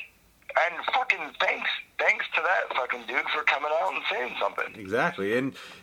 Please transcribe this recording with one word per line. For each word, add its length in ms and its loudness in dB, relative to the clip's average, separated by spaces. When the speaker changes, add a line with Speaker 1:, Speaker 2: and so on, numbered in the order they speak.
Speaker 1:
and 140 -6
fucking 460 0
thanks, 280 0
thanks 280 2
to 60 2
that 340 2
fucking 320 -2
dude 220 0
for 120 0
coming 300 0
out 100 0
and 160 -4
saying 300 -2
something. 380 -2
Speaker 2:
Exactly. 600 0
And, 200 0